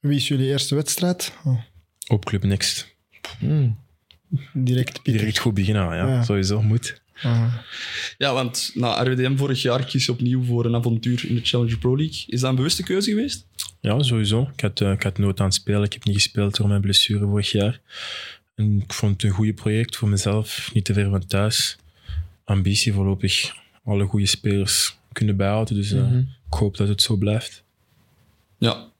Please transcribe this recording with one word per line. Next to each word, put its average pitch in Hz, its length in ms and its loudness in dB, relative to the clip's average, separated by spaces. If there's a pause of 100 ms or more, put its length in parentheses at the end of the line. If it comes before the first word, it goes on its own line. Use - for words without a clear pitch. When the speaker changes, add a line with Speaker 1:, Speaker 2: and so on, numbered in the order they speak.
Speaker 1:
Wie 147 160 0
is 131 120 -2
jullie 131 200 2
eerste 139 260 0
wedstrijd? 175 580 -2 (120)
Oh. 127 140 2 (480)
Speaker 2:
Op 110 180 0
Club 98 200 -4
Next. - 500 -2 (440)
Speaker 3:
Hmm. 131 400 0 (760)
Speaker 1:
Direct 127 500 0
Pieter. 110 180 2
Speaker 2:
Direct 107 180 0
goed 113 160 0
beginnen, 98 280 2
ja. 85 120 -2
Speaker 1:
Ja. 120 280 2
Speaker 2:
Sowieso, 104 400 2
moet. 107 380 0 (220)
Speaker 1:
Aha. 117 400 0 (560)
Speaker 4:
Ja, 139 140 0
want 123 420 -2
na 120 280 0
R - 20 2 (120)
W - 80 0
D 127 40 2
M 135 80 2
vorig 135 260 0
jaar 127 220 0
kies 131 220 -2
je - 60 -2
opnieuw 123 320 0
voor 120 200 0
een 117 100 2
avontuur 117 540 0
in - 60 0
de 120 100 0
Challenger 117 340 0
Pro 127 180 2
League. 156 300 -4
Is 120 140 -4
dat 131 100 0
een 131 60 2
bewuste 147 260 0
keuze 196 280 0
geweest? 226 360 -4 (340)
Speaker 2:
Ja, 120 220 0
sowieso. 117 500 2
Ik - 80 -14
had, 101 200 -2
eh, 101 120 2
ik 95 100 -2
had 98 160 -2
nood 98 220 0
aan 98 60 2
het 95 80 2
spelen. 104 280 0
Ik 104 100 -2
heb - 120 -14
niet 101 100 2
gespeeld 101 420 0
door 104 120 2
mijn 101 120 2
blessure 101 460 2
vorig 101 260 0
jaar. 107 280 2 (760)
En 104 280 2
ik - 100 -8
vond 104 200 0
het 95 100 -2
een 107 140 2
goed 107 180 0
project 110 420 -2
voor 107 120 0
mezelf. 104 680 0
Niet 101 100 2
te - 80 0
ver 101 180 2
van 95 160 0
thuis. 101 500 0 (680)
Ambitie 101 480 2
voorlopig 98 640 0 (300)
alle 101 200 0
goede 101 220 0
spelers - 720 0 (140)
kunnen 101 240 2
bijhouden. 104 380 0
Dus, 101 180 0
eh, 127 100 4
Speaker 3:
Mhm. 127 160 4
Speaker 2:
ik - 400 -4
hoop 101 180 0
dat 98 120 0
het 104 140 2
zo 110 140 2
blijft. 104 480 -2 (960)
Speaker 4:
Ja. 117 280 0 (140)